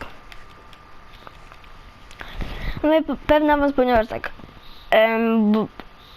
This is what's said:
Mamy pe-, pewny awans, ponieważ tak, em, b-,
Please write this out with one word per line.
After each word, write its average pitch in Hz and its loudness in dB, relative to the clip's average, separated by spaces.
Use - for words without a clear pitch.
Mamy 311 4
pe-, 294 -6
pewny 302 4
awans, 285 2
ponieważ 247 2
tak, - -10
em, 226 2
b-, 214 0